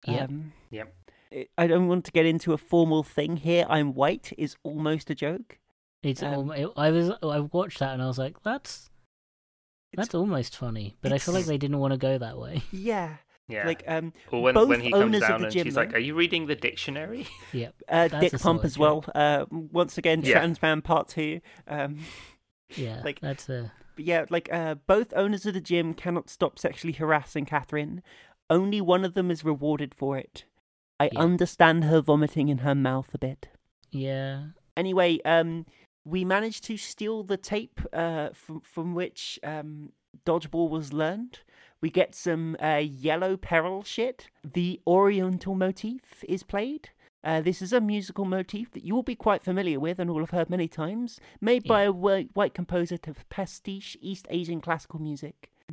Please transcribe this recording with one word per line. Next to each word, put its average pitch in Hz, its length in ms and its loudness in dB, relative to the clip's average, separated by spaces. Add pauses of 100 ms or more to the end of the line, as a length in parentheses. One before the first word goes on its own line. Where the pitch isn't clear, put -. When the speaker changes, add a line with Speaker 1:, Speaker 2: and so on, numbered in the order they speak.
Speaker 1:
Yep. 131 220 -2
Speaker 2:
Um, 151 240 -10 (180)
Speaker 3:
Yep. 110 240 -14 (380)
Speaker 2:
I, 131 160 -10 (100)
I 170 80 4
don't 175 220 4
want 175 160 2
to - 80 -16
get 165 140 6
into 165 260 2
a 151 60 0
formal 160 440 4
thing 156 360 -2
here. 170 300 4
"I'm 147 260 2
white" 139 440 2
is 147 240 -4
almost 156 480 -2
a 151 60 -2
joke. 175 420 -6 (460)
Speaker 1:
It's 135 180 -2
Speaker 2:
Um, 143 100 -2
Speaker 1:
al-, 139 200 -2
it, 151 240 -4
I 151 160 4
was, 170 180 4 (120)
I 147 180 0
watched 175 400 -2
that 135 140 -2
and 127 60 -4
I 131 60 -2
was 127 120 -4
like, 135 260 -6
"That's, - 440 -6 (1080)
that's 185 140 -4
Speaker 2:
It's - 60 -6
Speaker 1:
almost 170 420 -2
funny," 110 440 -8
but 135 120 -2
I 139 60 2
feel 175 160 -2
like 190 60 2
Speaker 2:
it's 165 80 -2
Speaker 1:
they 147 100 0
didn't 143 200 -2
wanna 135 200 2
go 135 200 0
that 123 200 -10
way. 131 280 -6
<laughs> - 60 -10
Speaker 2:
Yeah. 190 440 -4 (320)
Speaker 3:
Yeah. 104 160 -4
Speaker 2:
Like, 165 220 -2
um, 160 260 -4 (200)
Speaker 3:
Or 120 100 0
when, 127 120 6
Speaker 2:
both 226 140 8
Speaker 3:
when 240 120 4
he 120 100 -2
comes 202 140 6
Speaker 2:
owners 220 180 4
of 110 60 6
Speaker 3:
down 113 120 4
Speaker 2:
the - 60 -2
Speaker 3:
and - 80 -4
Speaker 2:
gym, 175 100 2
Speaker 3:
she's 151 120 -2
like, 113 140 2
Speaker 2:
though. 117 60 0
Speaker 3:
"Are 113 40 2
you 143 140 -2
reading 170 320 2
the 143 100 -2
dictionary?" 156 720 -6 (140)
<laughs> - 120 -20
Speaker 1:
Yep. 120 220 -6 (140)
Speaker 2:
Uh, 165 200 4
Speaker 1:
That's 156 120 -4
Speaker 2:
dick 180 140 4
Speaker 1:
a 131 40 -2
Speaker 2:
pump 165 220 4
Speaker 1:
solid - 60 -2
Speaker 2:
as 131 120 -4
well. 151 240 6
Speaker 1:
joke. - 120 -14
Speaker 2:
Uh, 147 360 2
once 165 480 -2
again, 160 240 2
Speaker 3:
Yeah. 127 120 4
Speaker 2:
Trans 165 280 4
Man 156 200 2
Part 165 260 2
Two. 160 320 -4 (280)
Um, 147 320 -6 (760)
Speaker 1:
Yeah, 120 280 -8
Speaker 2:
like, 147 160 -6
Speaker 1:
that's 139 280 -8
a 120 240 -8 (220)
Speaker 2:
but 151 100 -12
yeah, 165 260 0
like, 170 220 -2
uh, 160 220 -2
both 208 400 2
owners 202 320 0
of 202 80 -2
the 190 60 -4
gym 165 340 0
cannot 175 340 -4
stop - 300 -2
sexually - 340 -4
harassing 151 540 -2
Catherine. 151 560 -4 (480)
Only 202 300 2
one 185 240 4
of 180 100 -2
them 180 160 2
is 156 140 -4
rewarded 147 500 -2
for 135 240 -2
it. - 260 -12 (560)
I 147 120 4
Speaker 1:
Yeah. - 80 0
Speaker 2:
understand 170 640 6
her 160 160 6
vomiting 147 480 2
in 139 100 2
her 139 160 2
mouth 131 400 0
a 139 40 -6
bit. 131 300 -8 (420)
Speaker 1:
Yeah. 135 580 -6 (280)
Speaker 2:
Anyway, 180 480 2
um, 165 400 2 (400)
we 180 200 -2
managed 208 400 0
to 220 120 -8
steal 214 460 -8
the 196 140 -2
tape, 214 440 -6 (120)
uh, 165 380 -4
from, 156 300 -14
from 170 340 -8
which, - 480 -8
um, 151 500 -12 (340)
Dodgeball 165 420 0
was 151 240 -6
learned. 180 480 -4 (400)
We 160 100 -2
get - 240 0
some, 165 460 -2
uh, 156 240 0
Yellow 156 520 -2
Peril 185 460 -2
shit. - 460 -6 (160)
The 175 420 -4
Oriental 185 680 4
motif 190 760 -4
is 180 140 -4
played. 254 480 -6 (340)
Uh, 160 160 0
this 175 200 0
is 185 120 -8
a 247 80 4
musical 208 440 -2
motif 190 460 -4
that - 140 -14
you 190 100 -4
will 254 80 0
be 240 140 -6
quite 202 260 2
familiar 180 380 -2
with 170 180 -4
and 175 120 -2
will 156 100 -2
have 160 100 -4
heard 170 180 0
many 175 200 -2
times, 214 500 -8 (220)
made 233 240 2
by 220 180 4
Speaker 1:
Yeah. 202 60 4
Speaker 2:
a 202 40 4
whi-, 190 420 2
white 196 200 0
composer 175 440 -2
to 156 160 -12 (140)
pastiche - 720 -10
East 190 300 -10
Asian 170 300 -4
classical 160 400 -6
music. 151 500 -10 (220)